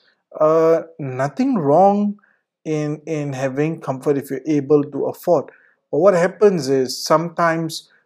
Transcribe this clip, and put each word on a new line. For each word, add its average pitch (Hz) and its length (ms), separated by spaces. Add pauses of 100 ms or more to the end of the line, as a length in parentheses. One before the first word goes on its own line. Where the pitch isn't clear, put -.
(400)
Uh, 160 420 (180)
nothing 143 560
wrong 202 640 (440)
in, 151 420
in 147 280
having 143 480
comfort 139 360
if 135 120
you're 135 160
able 147 380
to 143 220
afford. 135 400 (460)
But 143 80
what 190 140
happens 180 560
is 131 320
sometimes 165 880 (160)